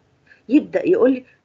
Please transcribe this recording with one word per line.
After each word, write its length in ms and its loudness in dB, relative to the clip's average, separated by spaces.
يبدأ 400 -2
يقول 240 2
لي، 120 -10